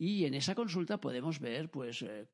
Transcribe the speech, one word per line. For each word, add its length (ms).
Y 220
en 100
esa 220
consulta 460
podemos 400
ver, 280
pues, 340
eh, 300